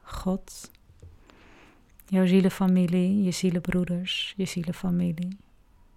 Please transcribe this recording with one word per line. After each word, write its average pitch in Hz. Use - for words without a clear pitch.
God, -
jouw 185
zielenfamilie, 185
je 185
zielenbroeders, 180
je 190
zielenfamilie, 175